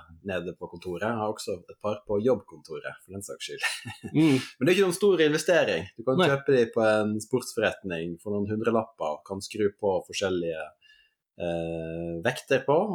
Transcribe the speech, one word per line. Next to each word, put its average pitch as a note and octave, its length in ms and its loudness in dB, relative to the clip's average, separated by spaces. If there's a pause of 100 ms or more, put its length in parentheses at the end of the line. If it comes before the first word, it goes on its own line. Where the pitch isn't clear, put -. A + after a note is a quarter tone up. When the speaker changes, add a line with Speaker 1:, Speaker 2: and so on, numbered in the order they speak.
(260)
Speaker 1:
nede F2+ 320 -4
på F2 140 -12
kontoret. F2 340 -8
Jeg A#2 140 -2
har G#2+ 140 -2
også G#2+ 260 -8
et - 220 -20
par G#2 260 -4
på G#2 100 0
jobbkontoret, D#2+ 880 -4
for F#2 100 -20
den G2 80 -10
saks - 280 -12
skyld. - 160 -8 (260)
<laughs> - 240 -8
Speaker 2:
Mm. D3 240 6
Speaker 1:
Men - 260 -6
det D#3 40 4
er F#3+ 60 6
ikke G3 120 4
noen F3+ 100 0
stor F#3+ 240 4
investering. D3+ 640 4 (120)
Du A2+ 60 -14
kan C3 140 2
Speaker 2:
Nei. F3+ 100 6
Speaker 1:
kjøpe C#3 280 4
de A#2+ 180 6
på A#2 100 2
en G#2+ 360 4
sportsforretning F#2 1000 -2
for G#2+ 140 -6
noen G2+ 160 -2
hundrelapper, G#2+ 760 -2
kan G2 160 -8
skru G#2 260 -2 (100)
på G2+ 160 0 (100)
forskjellige, E2+ 600 -4 (760)
eh, E2+ 840 -4
vekter C3 440 -2
på, C#3+ 120 4 (180)